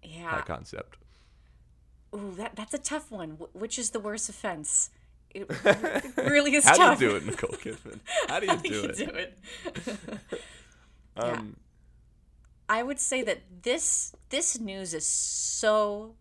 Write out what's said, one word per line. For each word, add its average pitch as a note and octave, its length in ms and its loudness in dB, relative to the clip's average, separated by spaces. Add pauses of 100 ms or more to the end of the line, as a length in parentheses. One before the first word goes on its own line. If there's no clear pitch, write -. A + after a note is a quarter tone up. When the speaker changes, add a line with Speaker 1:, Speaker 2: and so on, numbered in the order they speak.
Speaker 1:
Yeah. E3 280 -12
Speaker 2:
High D#3+ 120 -2
concept. - 560 -10 (1160)
Speaker 1:
Ooh, G3+ 220 -10
that, A3 180 -8
that's - 180 -10
a D4 40 -2
tough D4 340 -6
one. E3+ 200 -8
Wh-, D#3 220 -14
which A3 240 -6
is B3 120 -2
the A3+ 100 -4
worse G#3 300 -6
offense? - 640 -2 (400)
It G3 180 -12 (140)
Speaker 2:
<laughs> C#4+ 540 4
Speaker 1:
really C#4+ 380 6
is C#4+ 100 8
Speaker 2:
How D#3+ 120 12
Speaker 1:
tough. C#4+ 220 10
Speaker 2:
do C3 60 6
you G#2+ 60 6
do G2+ 60 2
it, D#2 80 -4
Nicole - 320 -4
Kidman? - 420 -12 (300)
How - 100 0
do - 60 -4
you F#4+ 60 2
Speaker 1:
<laughs> E4 40 4
How - 20 -4
Speaker 2:
do F#4 120 -4
Speaker 1:
do - 60 -2
you - 80 -2
Speaker 2:
it? - 140 -6
Speaker 1:
do - 80 -4
it? - 320 -10 (1000)
<laughs> - 40 -10 (760)
Speaker 2:
Um, A#2 100 -2 (1400)
Speaker 1:
Yeah. G#3+ 80 2
I A#3 60 -2
would C#4 160 -6
say C4 240 -2
that G#3 180 -2 (220)
this, - 520 -2 (140)
this C4 280 -2
news F#3+ 360 -8
is D#3 120 -4
so G#3+ 1160 0